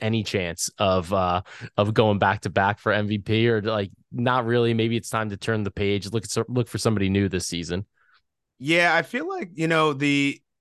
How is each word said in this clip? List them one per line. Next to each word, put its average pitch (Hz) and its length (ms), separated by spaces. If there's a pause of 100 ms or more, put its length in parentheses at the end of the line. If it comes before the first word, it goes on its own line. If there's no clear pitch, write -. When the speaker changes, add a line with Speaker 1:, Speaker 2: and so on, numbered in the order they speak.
Speaker 1:
any 110 240
chance 87 540
of, 92 340
uh, 90 300 (340)
of 107 180
going 107 240
back 101 220
to 101 100
back 98 300
for 110 100
M 104 160
V 104 120
P, 110 300
or, 110 140
like, 104 300 (180)
not 123 340
really? 117 300
Maybe 113 220
it's - 140
time 110 200
to 98 60
turn 110 260
the 101 80
page, 101 400
look 110 140
at - 60
some, 113 180
look 123 180
for - 120
somebody 101 320
new 98 180
this 90 180
season. 87 400 (720)
Speaker 2:
Yeah, 165 380
I 165 60
feel 277 260
like, 359 260
you 160 140
know, 156 240
the, 143 480 (200)